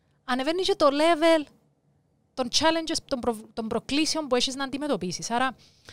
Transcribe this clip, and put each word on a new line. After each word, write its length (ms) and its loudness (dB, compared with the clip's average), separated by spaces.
ανεβαίνει 380 -2
και 140 0
το 160 4
level 540 4
των 180 -4
challenges, 460 2
των 120 -4
προ-, 340 -4
των 140 -6
προκλήσεων 600 -2
που 80 0
έχεις 200 0
να 80 -6
αντιμετωπίσεις. 680 -4
Άρα, 240 0